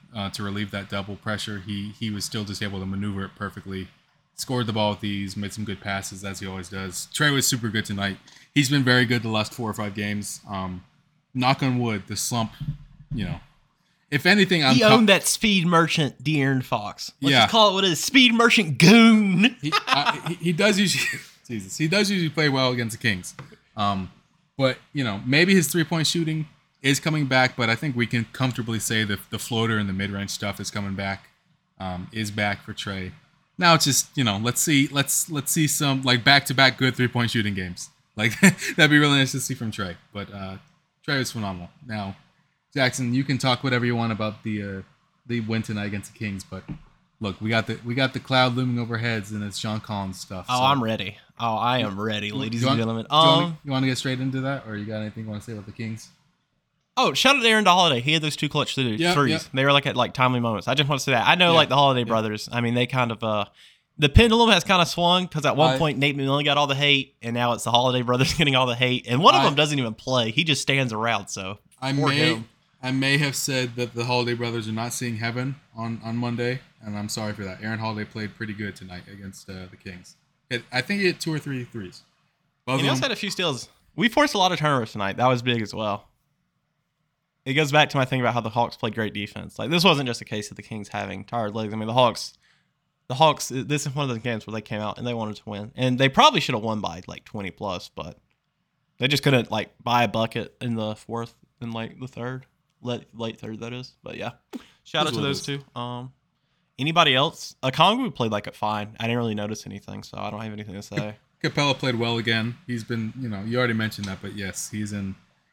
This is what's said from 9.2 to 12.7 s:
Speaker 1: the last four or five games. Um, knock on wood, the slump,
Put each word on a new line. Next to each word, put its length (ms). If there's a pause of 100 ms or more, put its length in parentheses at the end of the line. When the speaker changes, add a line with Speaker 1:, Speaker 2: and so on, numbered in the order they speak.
Speaker 1:
the 60
last 240
four 160
or 40
five 220
games. 520
Um, 360 (500)
knock 300
on 160
wood, 280
the 80
slump, 360 (640)